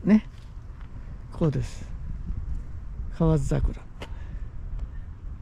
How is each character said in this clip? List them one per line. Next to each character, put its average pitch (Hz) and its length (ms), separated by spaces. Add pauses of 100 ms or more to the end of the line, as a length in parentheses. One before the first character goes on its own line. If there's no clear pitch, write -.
ね、 214 240 (1040)
こ - 140
う 147 40
で 131 120
す。 - 260 (1300)
河 160 220
津 139 80
桜。 - 340 (1600)